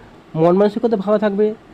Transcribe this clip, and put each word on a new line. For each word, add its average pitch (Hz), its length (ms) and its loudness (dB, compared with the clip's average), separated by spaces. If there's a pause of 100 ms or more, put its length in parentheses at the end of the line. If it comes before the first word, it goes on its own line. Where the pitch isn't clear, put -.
(360)
মন 170 220 2
মানসিকতা 208 400 0
ভালো 202 200 0
থাকবে, 214 360 0 (200)